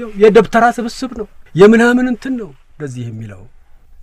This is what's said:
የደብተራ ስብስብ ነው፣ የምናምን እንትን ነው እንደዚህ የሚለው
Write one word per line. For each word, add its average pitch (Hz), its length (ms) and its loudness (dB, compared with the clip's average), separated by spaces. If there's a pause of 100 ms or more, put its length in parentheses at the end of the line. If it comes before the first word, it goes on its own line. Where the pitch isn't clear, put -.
(160)
የደብተራ 220 540 4
ስብስብ 240 460 -8
ነው፣ 220 100 -12 (280)
የምናምን 233 540 4
እንትን 262 280 -8
ነው 202 140 -12 (160)
እንደዚህ 123 380 -14
የሚለው 110 380 -16 (600)